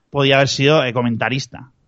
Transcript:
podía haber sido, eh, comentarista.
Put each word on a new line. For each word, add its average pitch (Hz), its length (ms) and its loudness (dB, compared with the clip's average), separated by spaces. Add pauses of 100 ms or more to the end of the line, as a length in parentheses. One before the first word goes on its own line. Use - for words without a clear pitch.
podía 139 280 2
haber 135 100 4
sido, 143 360 2
eh, 127 80 -4
comentarista. 120 800 -4 (180)